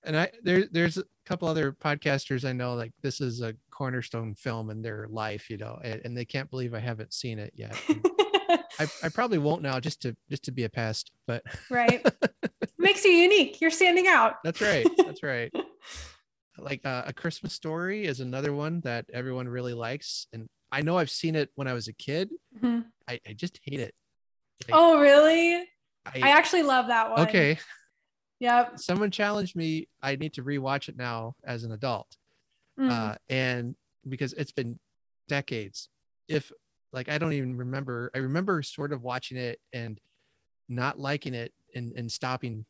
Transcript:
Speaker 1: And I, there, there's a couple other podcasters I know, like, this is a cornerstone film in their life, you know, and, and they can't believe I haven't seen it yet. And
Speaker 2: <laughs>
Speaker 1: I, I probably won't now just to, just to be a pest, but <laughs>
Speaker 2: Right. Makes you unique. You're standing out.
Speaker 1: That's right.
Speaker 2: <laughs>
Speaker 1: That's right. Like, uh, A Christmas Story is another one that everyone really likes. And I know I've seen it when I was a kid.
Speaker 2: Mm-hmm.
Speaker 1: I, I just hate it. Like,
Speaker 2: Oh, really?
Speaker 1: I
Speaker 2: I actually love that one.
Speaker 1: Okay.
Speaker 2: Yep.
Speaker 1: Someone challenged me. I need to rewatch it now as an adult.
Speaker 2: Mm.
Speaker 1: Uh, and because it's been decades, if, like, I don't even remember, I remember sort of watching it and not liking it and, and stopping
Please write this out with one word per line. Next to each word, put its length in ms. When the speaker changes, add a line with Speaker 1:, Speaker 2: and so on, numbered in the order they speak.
Speaker 1:
And 140
I, 140
there, 300
there's 260
a 60
couple 240
other 240
podcasters 720
I 60
know, 220
like, 260
this 180
is 220
a 120
cornerstone 640
film 340
in 120
their 280
life, 400
you 80
know, 260
and, 220
and 120
they 60
can't 260
believe 240
I 60
haven't 340
seen 260
it 180
yet. 180
And 200
Speaker 2:
<laughs> 400
Speaker 1:
I, 80
I 60
probably 280
won't 260
now 180
just 220
to, 120
just 160
to 80
be 100
a 60
pest, 420
but 180
<laughs> 120
Speaker 2:
Right. 380
Makes 240
you 80
unique. 480
You're 120
standing 360
out. 280
Speaker 1:
That's 160
right. 340
Speaker 2:
<laughs> 100
Speaker 1:
That's 180
right. 280
Like, 280
uh, 220
A 40
Christmas 420
Story 520
is 160
another 320
one 280
that 320
everyone 360
really 240
likes. 580
And 160
I 120
know 140
I've 120
seen 260
it 200
when 120
I 60
was 160
a 40
kid. 360
Speaker 2:
Mm-hmm. 240
Speaker 1:
I, 180
I 60
just 280
hate 200
it. 120
Like, 100
Speaker 2:
Oh, 220
really? 540
Speaker 1:
I 60
Speaker 2:
I 60
actually 340
love 240
that 240
one. 160
Speaker 1:
Okay. 320
Speaker 2:
Yep. 400
Speaker 1:
Someone 300
challenged 460
me. 320
I 140
need 180
to 100
rewatch 460
it 80
now 360
as 200
an 80
adult. 440
Speaker 2:
Mm. 120
Speaker 1:
Uh, 240
and 460
because 260
it's 180
been 260
decades, 600
if, 240
like, 160
I 80
don't 160
even 240
remember, 560
I 60
remember 420
sort 320
of 80
watching 360
it 220
and 260
not 300
liking 340
it 180
and, 200
and 180
stopping 580